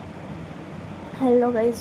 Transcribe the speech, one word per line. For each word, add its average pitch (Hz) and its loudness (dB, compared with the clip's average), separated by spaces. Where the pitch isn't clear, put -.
হ্যালো 247 6
গাইস, 226 2